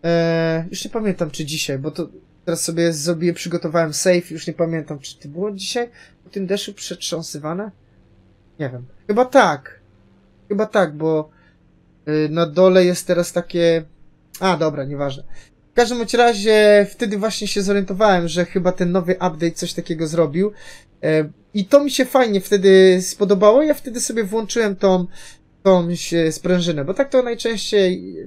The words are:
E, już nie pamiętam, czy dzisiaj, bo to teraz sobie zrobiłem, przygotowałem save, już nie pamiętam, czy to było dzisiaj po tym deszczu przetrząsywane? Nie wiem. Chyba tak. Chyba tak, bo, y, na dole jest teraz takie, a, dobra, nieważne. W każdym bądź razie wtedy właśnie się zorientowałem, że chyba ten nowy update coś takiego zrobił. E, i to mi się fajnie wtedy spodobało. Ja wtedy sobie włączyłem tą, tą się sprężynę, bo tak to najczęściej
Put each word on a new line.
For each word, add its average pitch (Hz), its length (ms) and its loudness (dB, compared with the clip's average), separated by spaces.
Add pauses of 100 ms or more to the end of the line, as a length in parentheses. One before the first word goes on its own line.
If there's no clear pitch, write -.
E, 165 640 0
już - 140 -12
nie 208 60 -12
pamiętam, 190 400 -4
czy 156 140 -10
dzisiaj, 143 340 -6
bo 147 120 -6
to 165 180 -10 (360)
teraz 165 200 -4
sobie 170 280 0
zrobiłem, 170 420 -2
przygotowałem 165 600 -4
save, 180 360 0
już 156 160 -12
nie 170 60 -8
pamiętam, 160 460 -4
czy - 200 -18
to 147 100 -20
było 175 220 -6
dzisiaj 240 400 -8 (340)
po - 60 -20
tym 196 160 -6
deszczu 202 280 -6
przetrząsywane? 165 960 -10 (920)
Nie 135 100 -4
wiem. 127 140 -14 (220)
Chyba 220 180 0
tak. 202 560 2 (680)
Chyba 208 180 -2
tak, 170 300 0
bo, 156 340 -2 (760)
y, 156 200 0
na 170 180 0
dole 185 380 6
jest 180 220 -2
teraz 175 260 0
takie, 170 520 0 (560)
a, 185 160 0
dobra, 147 280 -2
nieważne. 139 380 -6 (500)
W - 20 -20
każdym 240 240 2
bądź 226 160 -4
razie 214 760 6
wtedy 214 280 -4
właśnie 202 300 -4
się 202 140 -2
zorientowałem, 190 680 2
że 175 160 -2
chyba 180 280 -2
ten 175 200 -2
nowy 180 200 0
update 170 400 -2
coś - 220 -8
takiego 165 320 -6
zrobił. 165 460 0 (500)
E, 156 280 0 (240)
i 202 100 0
to 285 200 6
mi 277 60 -2
się 262 140 0
fajnie 233 360 2
wtedy 190 640 6
spodobało. 208 600 4
Ja 302 120 2
wtedy 240 260 -8
sobie 226 240 -4
włączyłem 208 520 -4
tą, 185 300 2 (560)
tą 175 320 4
się 165 380 0
sprężynę, 170 520 -2
bo 190 100 -6
tak 269 160 -2
to 254 120 2
najczęściej 202 920 -2 (120)